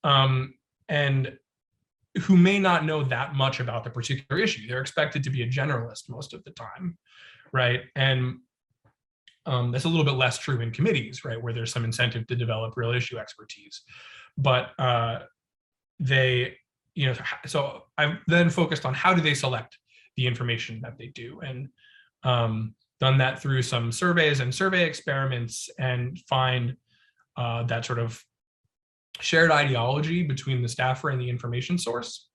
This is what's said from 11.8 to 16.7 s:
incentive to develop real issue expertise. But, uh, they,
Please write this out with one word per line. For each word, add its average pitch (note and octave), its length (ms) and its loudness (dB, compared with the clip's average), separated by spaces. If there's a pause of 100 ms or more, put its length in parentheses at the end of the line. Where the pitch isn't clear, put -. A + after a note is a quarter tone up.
incentive A2+ 400 -2
to B2 100 -4
develop A2+ 400 -4
real A#2 160 -2
issue B2 240 -4
expertise. - 640 -16 (560)
But, B2+ 420 0
uh, A#2 420 0 (760)
they, C3 600 0 (360)